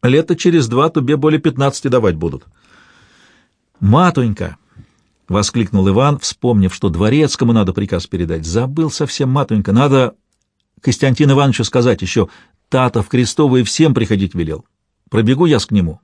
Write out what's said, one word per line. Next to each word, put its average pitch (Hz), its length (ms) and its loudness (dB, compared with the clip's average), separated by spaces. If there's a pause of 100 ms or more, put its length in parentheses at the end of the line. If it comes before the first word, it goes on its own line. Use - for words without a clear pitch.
лето 156 320 0
через 165 320 0
два 135 240 0
тебе 143 260 -2
более 151 240 0
пятнадцати 139 460 -2
давать 110 280 0
будут». 78 300 -8 (1300)
«Матонька!» — 113 760 0 (720)
воскликнул 98 640 0
Иван, 139 300 2
вспомнив, 104 540 0
что - 160 -4
дворецкому 117 640 0
надо 104 220 0
приказ 98 320 -4
передать. 82 400 -6
«Забыл 131 460 -2
совсем, 135 380 -4
матонька, 113 420 -2
надо 131 440 2 (680)
Костянтину 135 520 2
Ивановичу 135 300 2
сказать 120 400 0
ещё. 98 260 -2 (400)
Тата 127 320 0
в - 60 -6
Крестовые 127 560 0
всем 147 320 0
приходить 101 400 -2
велел. 78 300 -6 (440)
Пробегу 127 380 2
я 147 120 2
с - 60 -6
к - 60 -8
нему». 87 320 0